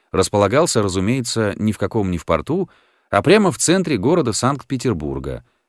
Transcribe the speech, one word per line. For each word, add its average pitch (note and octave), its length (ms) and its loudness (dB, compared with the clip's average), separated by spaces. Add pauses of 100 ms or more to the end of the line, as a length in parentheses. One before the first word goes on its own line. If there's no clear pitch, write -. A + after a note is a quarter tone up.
(120)
располагался, G#2 720 2
разумеется, G#2 760 -2
ни G#2 160 0
в - 40 -12
каком G2+ 320 -2
не F2 80 -2
в - 80 -10
порту, C3+ 440 -2 (400)
а G2+ 120 2
прямо F#3+ 300 4
в A#2+ 60 -6
центре E3+ 400 0
города B2+ 340 2
Санкт-Петербурга, E2 1120 -4 (260)